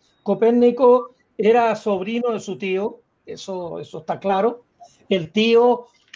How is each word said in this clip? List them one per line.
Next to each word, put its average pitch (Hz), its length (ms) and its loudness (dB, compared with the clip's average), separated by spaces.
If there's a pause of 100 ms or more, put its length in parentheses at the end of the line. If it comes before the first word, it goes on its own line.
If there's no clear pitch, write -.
(240)
Copérnico 240 920 2 (220)
era 226 380 2
sobrino 214 560 -4
de 214 80 -4
su - 180 -12
tío, 190 440 -6 (240)
eso, 170 540 -12
eso 160 200 -14
está 160 200 -8
claro. 202 440 -2 (460)
El 175 220 -2
tío 233 560 2 (280)